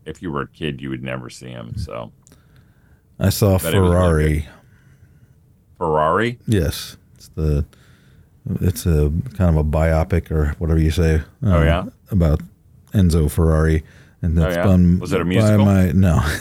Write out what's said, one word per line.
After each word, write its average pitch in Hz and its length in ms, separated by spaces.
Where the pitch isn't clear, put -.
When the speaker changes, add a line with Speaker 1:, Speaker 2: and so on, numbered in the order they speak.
Speaker 1:
if - 160
you 90 100
were 71 100
a 65 80
kid, 71 320
you 69 80
would 64 140
never 64 260
see 62 220
'em, 58 260
so. 57 340
Speaker 2:
I 95 100
saw 95 300
Speaker 1:
But 82 160
it 98 40
was 90 120
really - 20
Speaker 2:
Ferrari. 80 460
Speaker 1:
good. 73 100
Ferrari? 85 720
Speaker 2:
Yes. 87 500
It's - 140
the, 76 360
it's 90 240
a 76 260
kind 90 140
of 78 80
a 76 60
biopic 80 680
or 76 180
whatever 80 200
you 78 120
say, 80 300
Speaker 1:
Oh, 90 180
Speaker 2:
uh, - 20
Speaker 1:
yeah? 85 220
Speaker 2:
about 82 300
Enzo 85 380
Ferrari. 80 520
And 87 160
Speaker 1:
Oh, 85 40
Speaker 2:
that's 87 140
Speaker 1:
yeah? 85 120
Speaker 2:
been 90 320
Speaker 1:
Was 87 140
it 90 80
a - 20
Speaker 2:
by 87 60
Speaker 1:
musical? 107 360
Speaker 2:
my, 95 260
no, 92 300
<laughs> - 40